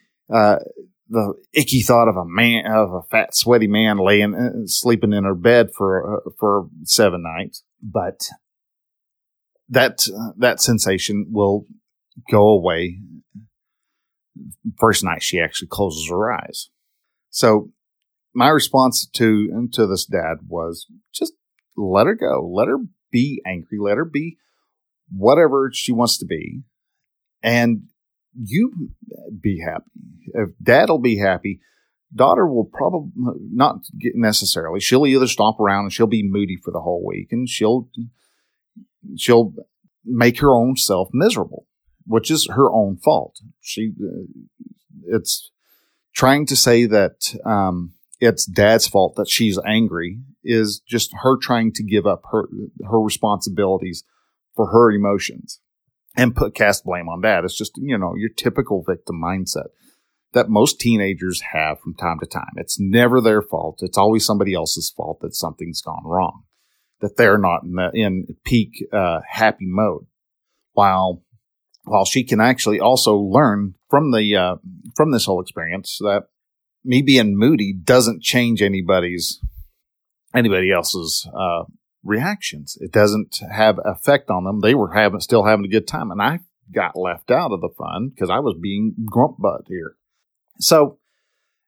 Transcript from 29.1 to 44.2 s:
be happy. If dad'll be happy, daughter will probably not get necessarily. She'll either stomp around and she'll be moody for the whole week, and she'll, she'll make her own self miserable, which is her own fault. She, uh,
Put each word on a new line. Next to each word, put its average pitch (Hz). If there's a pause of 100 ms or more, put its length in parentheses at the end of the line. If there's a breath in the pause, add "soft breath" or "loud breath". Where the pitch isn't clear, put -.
be 95
happy. 82 (420)
If 104 (120)
dad'll 135
be 117
happy, 95 (540)
daughter 170
will 120
probably 151
not 123 (180)
get 120
necessarily. 101
She'll 131
either 131
stomp 107
around 101
and 95
she'll 117
be 107
moody 98
for 87
the 85
whole 87
week, -
and 123
she'll, 120 (1300)
she'll 117 (500)
make 120
her 143
own 123
self 95
miserable, 160 (400)
which 113
is 156
her 123
own 98
fault. - (200)
She, 110
uh, 92 (840)